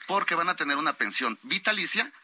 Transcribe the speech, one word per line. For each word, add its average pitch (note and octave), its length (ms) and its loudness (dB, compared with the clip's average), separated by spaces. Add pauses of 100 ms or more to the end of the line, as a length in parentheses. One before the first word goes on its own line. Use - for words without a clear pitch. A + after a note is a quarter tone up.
porque F#3+ 260 0
van E3+ 160 2
a F3+ 60 0
tener C#3+ 220 0
una D3+ 160 2
pensión A2+ 500 0
vitalicia G3 680 0 (120)